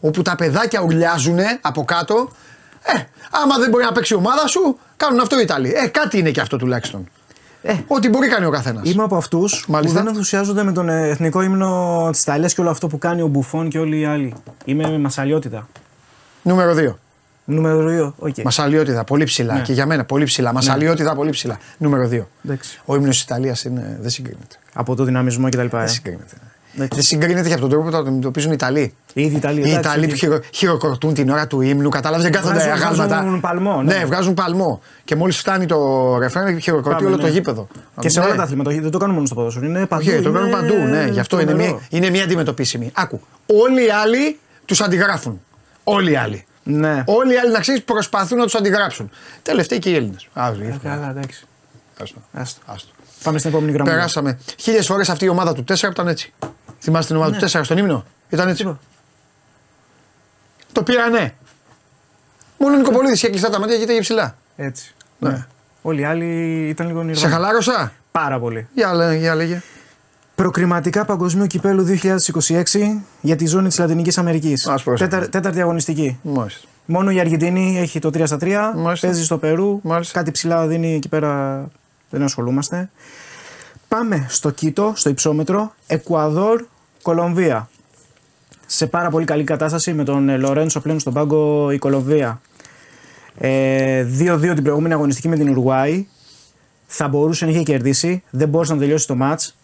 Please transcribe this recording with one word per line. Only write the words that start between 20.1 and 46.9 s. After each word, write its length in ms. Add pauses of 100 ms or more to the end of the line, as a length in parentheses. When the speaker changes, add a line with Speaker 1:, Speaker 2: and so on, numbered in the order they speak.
Speaker 1:
ψηλά. 240
Speaker 2:
Ναι. 60
Speaker 1:
Μασαλιότητα, 600
πολύ 160
ψηλά. 280 (200)
Νούμερο 300
δύο. 200 (160)
Speaker 2:
Εντάξει. 400
Speaker 1:
Ο 100
ύμνος 200
της 100
Ιταλίας 400
είναι, 360
δεν 100
συγκρίνεται. 460 (180)
Speaker 2:
Από 200
το 100
δυναμισμό 440
και 80
τα 60
λοιπά, 160
ε. 60
Speaker 1:
Δεν 100
συγκρίνεται. 400 (400)
Speaker 2:
Εντάξει. 240
Speaker 1:
Δεν 60
συγκρίνεται 440
και 40
από 80
τον 100
τρόπο 140
που 60
το 60
αντιμετωπίζουν 540
οι 40
Ιταλοί. 400 (180)
Speaker 2:
Οι 100
ίδιοι 140
Ιταλοί, 240
Speaker 1:
Οι 100
Speaker 2:
εντάξει, 80 (100)
Speaker 1:
Ιταλοί 160
Speaker 2:
οκ. 60
Speaker 1:
που 60
χειρο-, 240 (100)
χειροκροτούν 640
την 160
ώρα 160
του 140
ύμνου, 280
κατάλαβες, 360
δεν 80
κάθονται 220
Speaker 2:
Βγάζουν, 180 (100)
Speaker 1:
αγάλματα. 380
Speaker 2:
βγάζουν 200
παλμό, 420
ναι. 140
Speaker 1:
Ναι, 80
βγάζουν 300
παλμό. 460 (240)
Και 120
μόλις 220
φτάνει 280
το 120 (400)
ρεφρέν, 420
χειροκροτεί 360
Speaker 2:
Πάμε, 100
Speaker 1:
όλο 100
Speaker 2:
ναι. 60
Speaker 1:
το 60
γήπεδο. 380 (340)
Speaker 2:
Και 80
σε 120
Speaker 1:
Ναι. 60
Speaker 2:
όλα 80
τα 80
αθλήματα, 280
όχι, 100
δεν 100
το 80
κάνουν 160
μόνο 120
στο 80
ποδόσφαιρο, 320
είναι 200
παντού, 220
Speaker 1:
Όχι, 140
το 100
κάνουν 160
Speaker 2:
είναι 120
Speaker 1:
παντού, 140
ναι. 360
Γι' 100
αυτό 200
είναι 100
Speaker 2:
τρομερό. 220
Speaker 1:
μία, 80 (200)
είναι 100
μία 140
αντιμετωπίσιμη. 720
Άκου, 260 (260)
όλοι 400
οι 40
άλλοι 480 (260)
τους 160
αντιγράφουν. 600 (440)
Όλοι 260
οι 60
άλλοι. 300 (160)
Speaker 2:
Ναι. 440